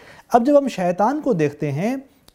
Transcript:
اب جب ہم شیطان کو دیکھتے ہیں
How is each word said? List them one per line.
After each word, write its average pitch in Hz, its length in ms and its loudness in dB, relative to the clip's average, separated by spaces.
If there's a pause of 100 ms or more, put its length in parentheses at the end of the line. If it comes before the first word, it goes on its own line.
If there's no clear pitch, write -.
(340)
اب 240 120 4
جب 285 120 4
ہم 277 100 2
شیطان 202 540 -2
کو 277 120 0
دیکھتے 147 380 -2
ہیں 196 240 -4 (400)